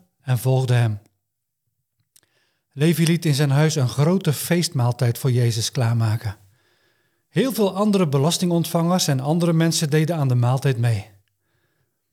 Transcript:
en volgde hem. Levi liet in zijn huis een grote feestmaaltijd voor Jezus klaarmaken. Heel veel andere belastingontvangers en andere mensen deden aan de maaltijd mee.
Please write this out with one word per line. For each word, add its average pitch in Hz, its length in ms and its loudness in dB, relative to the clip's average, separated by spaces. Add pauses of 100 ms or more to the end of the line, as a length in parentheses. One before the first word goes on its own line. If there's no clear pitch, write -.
(220)
en 127 160 -2
volgde 131 360 0
hem. 113 300 0 (1700)
Levi 160 280 2
liet 170 200 0
in 156 80 2
zijn 139 160 0
huis 156 260 2
een 127 140 0
grote 156 440 0
feestmaaltijd 123 840 -2
voor 135 140 -2
Jezus 117 400 0
klaarmaken. 113 680 -2 (880)
Heel 233 260 -2
veel 190 220 0
andere 196 320 2
belastingontvangers 170 1000 0
en 139 120 0
andere 165 340 0
mensen 165 360 0
deden 156 260 0
aan 143 120 0
de 127 80 2
maaltijd 127 420 0
mee. 117 340 -2 (1000)